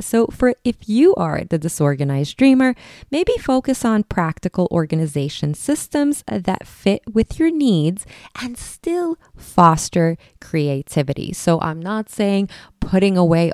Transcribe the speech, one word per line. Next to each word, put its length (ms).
So 280
for, 340
if 260
you 280
are 260
the 160
disorganized 800
dreamer, 400
maybe 300
focus 440
on 200
practical 640
organization 840
systems 760
that 360
fit 380
with 280
your 100
needs 560
and 160
still 600
foster 800
creativity. 920
So 280
I'm 220
not 260
saying 420
putting 400
away 360